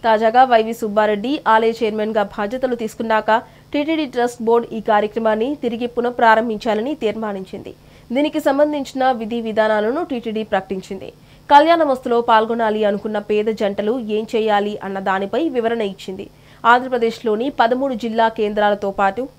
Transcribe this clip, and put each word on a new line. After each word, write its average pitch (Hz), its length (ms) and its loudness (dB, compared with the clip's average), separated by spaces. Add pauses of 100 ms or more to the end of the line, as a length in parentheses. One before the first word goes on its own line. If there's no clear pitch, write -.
తాజాగా 226 380 4 (100)
వైవి 226 300 2
సుబ్బారెడ్డి 214 500 0 (220)
ఆలయ 226 240 4
చైర్మన్గా 214 460 -2 (100)
బాధ్యతలు 240 480 -4
తీసుకున్నాక 220 500 -2 (400)
టీటీడీ 302 420 0
ట్రస్ట్ 240 340 -2
బోర్డు 233 200 2 (100)
ఈ - 20 -6 (120)
కార్యక్రమాన్ని 214 560 0 (160)
తిరిగి 240 320 -4
పునఃప్రారంభించాలని 233 960 2 (100)
తీర్మానించింది. 208 720 -6 (440)
దీనికి 302 300 0
సంబంధించిన 285 580 0 (160)
విధి 233 280 -6
విధానాలను 214 600 0
టీటీడీ 220 420 -6
ప్రకటించింది. 190 580 -6 (440)
కళ్యాణమస్తులో 285 640 4 (120)
పాల్గొనాలి 220 600 2
అనుకున్న 208 280 -4 (120)
పేద 214 200 2 (120)
జంటలు 208 320 -2 (240)
ఏం 220 60 -2 (100)
చేయాలి 208 400 0 (120)
అన్న 196 140 -6 (100)
దానిపై 196 320 -2 (140)
వివరణ 233 260 0 (120)
ఇచ్చింది. 190 320 -12 (460)
ఆంధ్రప్రదేశ్లోని 240 760 0 (120)
పదమూడు 254 440 2
జిల్లా 226 240 0 (120)
కేంద్రాలతో 208 600 0
పాటు 196 240 0 (160)